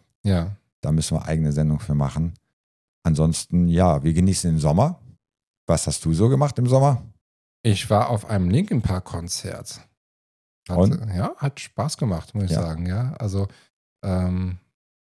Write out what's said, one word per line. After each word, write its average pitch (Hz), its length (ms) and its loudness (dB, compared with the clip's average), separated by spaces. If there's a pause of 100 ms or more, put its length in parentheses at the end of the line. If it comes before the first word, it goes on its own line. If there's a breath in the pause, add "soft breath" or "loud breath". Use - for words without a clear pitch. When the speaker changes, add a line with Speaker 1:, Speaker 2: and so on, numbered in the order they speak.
(240)
Speaker 1:
Ja. 95 320 0 (240)
Speaker 2:
Da 76 120 -2
müssen 80 260 0
wir - 80 -6
eigene 78 260 0
Sendung 76 280 0
für 73 140 -4
machen. 73 400 -2 (680)
Ansonsten, 82 680 2
ja, 85 340 4
wir 80 120 2
genießen 90 360 2
den 80 100 2
Sommer. 92 400 2 (680)
Was 82 200 0
hast - 180 -4
du 80 100 2
so 101 140 4
gemacht 135 300 0
im 123 80 0
Sommer? 131 360 4 (600)
Speaker 1:
Ich 104 280 0
war 110 180 4
auf 110 220 -2
einem 95 180 0
Linkin 135 320 2
Park 92 260 -4
Konzert. - 760 -10 (880)
Hat, 87 100 -2
Speaker 2:
Und? 104 360 2
Speaker 1:
ja, 214 220 -2
hat - 240 -6
Spaß - 380 -6
gemacht, 92 360 -4
muss 104 100 -2
ich 90 80 -2
Speaker 2:
Ja. 82 100 0
Speaker 1:
sagen, 82 240 -4
ja. 113 280 -2
Also, 98 340 -4 (560 loud breath)
ähm, 90 540 -2 (420)